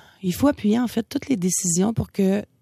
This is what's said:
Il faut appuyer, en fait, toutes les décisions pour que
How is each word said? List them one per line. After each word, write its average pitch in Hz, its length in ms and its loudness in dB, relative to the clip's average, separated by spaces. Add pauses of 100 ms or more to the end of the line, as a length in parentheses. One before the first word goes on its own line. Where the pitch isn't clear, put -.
(220)
Il 180 120 -2
faut 262 140 2
appuyer, 226 320 2
en 247 80 0
fait, - 200 -4
toutes - 220 -8
les 262 80 2
décisions 185 560 0
pour - 180 -4
que 196 320 2 (180)